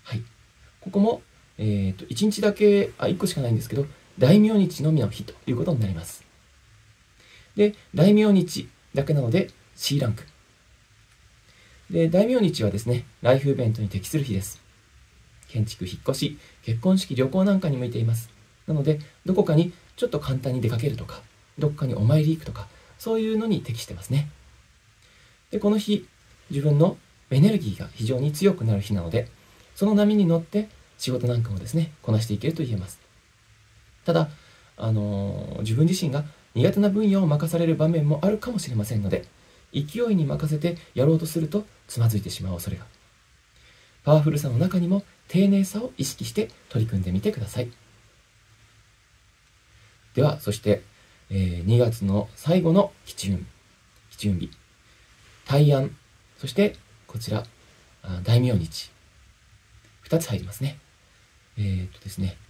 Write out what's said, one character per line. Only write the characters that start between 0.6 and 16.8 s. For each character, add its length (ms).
こ 100
こ 100
も、 220
え 400
ー 20
と、 120
一 160
日 160
だ 100
け、 460
あ、 100
一 80
個 100
し 80
か 60
な 80
い 40
ん 40
で 60
す 80
け 60
ど、 100
大 220
名 180
日 240
の 100
み 80
の 80
日 160
と 80
い 60
う 40
こ 80
と 80
に 80
な 60
り 80
ま 100
す。 180
で、 180
大 180
名 200
日 360
だ 100
け 100
な 80
の 80
で、 200
シ 220
ー 60
ラ 60
ン 40
ク。 120
で、 200
大 160
名 140
日 220
は 80
で 80
す 80
ね、 200
ラ 120
イ 40
フ 100
イ 60
ベ 140
ン 40
ト 80
に 80
適 200
す 100
る 60
日 100
で 80
す。 180
建 160
築、 220
引 80
っ 80
越 120
し、 240
結 180